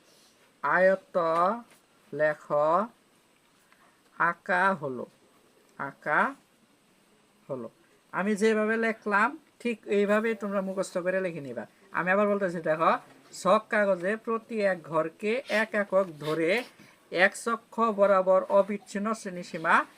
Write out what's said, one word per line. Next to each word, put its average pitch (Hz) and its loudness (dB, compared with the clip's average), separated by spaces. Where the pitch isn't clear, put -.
আয়ত 190 2
লেখ 151 0
আঁকা 180 0
হলো, 131 -8
আঁকা 151 -2
হলো। 123 -10
আমি 185 -2
যেভাবে 214 2
লিখলাম 220 0
ঠিক 233 -4
এইভাবেই 214 2
তোমরা 202 -4
মুখস্থ 190 -6
করে 180 -2
লিখে 165 -8
নিবা। 117 -10
আমি 175 -2
আবার 208 4
বলতেছি, 190 -2
দেখো, 165 2
ছক 208 2
কাগজে 196 0
প্রতি 226 -6
এক 185 -2
ঘরকে 160 -4
এক 214 -2
একক 196 0
ধরে 160 0
এক্স - 0
অক্ষ - -10
বরাবর 190 4
অবিচ্ছিন্ন 202 -2
শ্রেণীসীমা 175 -4